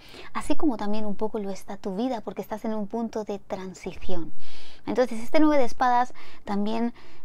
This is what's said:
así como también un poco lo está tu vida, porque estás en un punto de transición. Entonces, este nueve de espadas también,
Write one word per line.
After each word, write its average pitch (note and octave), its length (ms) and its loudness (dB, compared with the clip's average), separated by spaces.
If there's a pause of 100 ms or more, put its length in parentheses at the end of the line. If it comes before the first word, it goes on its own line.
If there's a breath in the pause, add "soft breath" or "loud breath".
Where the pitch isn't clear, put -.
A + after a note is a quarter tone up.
(340 loud breath)
así - 240 4
como D4+ 180 6
también G#3+ 300 2
un G3+ 100 2
poco A3 240 -2
lo G3 100 -8
está G3 280 -12
tu G3 180 -10
vida, A#3+ 240 -6
porque G3 220 -12
estás G#3 240 -12
en A3 80 -6
un G#3 140 -6
punto A3+ 360 -8
de G3+ 160 -10
transición. F#3+ 960 0 (520 loud breath)
Entonces, C#4+ 380 -2
este D4+ 160 4
nueve D4+ 200 4
de - 60 6
espadas B3 480 2 (300 loud breath)
también, A3 500 -4 (320 loud breath)